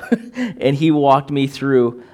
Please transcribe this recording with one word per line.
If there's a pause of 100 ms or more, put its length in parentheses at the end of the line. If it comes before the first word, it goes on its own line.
<laughs>
And
he
walked
me
through (100)